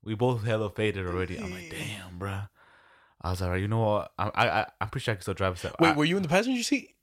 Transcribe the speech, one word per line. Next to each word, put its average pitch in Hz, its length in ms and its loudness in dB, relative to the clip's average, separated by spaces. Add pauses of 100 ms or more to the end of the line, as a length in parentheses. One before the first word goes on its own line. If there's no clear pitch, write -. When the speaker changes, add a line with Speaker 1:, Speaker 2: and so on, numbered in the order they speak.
Speaker 1:
We 110 120 -4
both 120 280 2
hella 110 260 0
faded 98 380 0
already. 90 300 -2
I'm 185 140 -6
like, - 220 -12
Speaker 2:
Yeah. 80 60 -8 (300)
Speaker 1:
"Damn, 90 100 -14
bruh." 98 280 -4 (760)
I 87 100 -4
was 90 100 -2
like, 92 60 0
"All 90 60 0
right, 92 80 0
you 101 60 -2
know 113 140 0
what? 104 360 2
I, 98 160 -2
I, 107 280 4
I, - 40 0 (140)
I'm - 100 0
pretty 131 140 -6
sure 120 100 0
I - 20 0
can 95 80 -12
still 101 100 -2
drive 95 200 0
us." 90 100 -10 (160)
Speaker 2:
Wait, 170 100 8
Speaker 1:
I 170 60 4
Speaker 2:
were 151 100 4
you 170 120 2
in 196 60 0
the 156 60 -4
passenger 233 340 2
seat - 400 -2